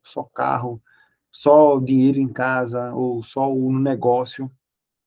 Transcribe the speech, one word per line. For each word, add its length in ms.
só 200
carro, 600
só 480
dinheiro 400
em 100
casa, 680
ou 280
só 300
o 200
negócio. 760